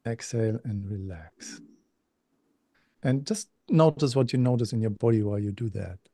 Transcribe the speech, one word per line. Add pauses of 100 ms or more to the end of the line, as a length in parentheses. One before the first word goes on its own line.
exhale
and
relax. (1400)
And
just (200)
notice
what
you
notice
in
your
body
while
you
do
that. (160)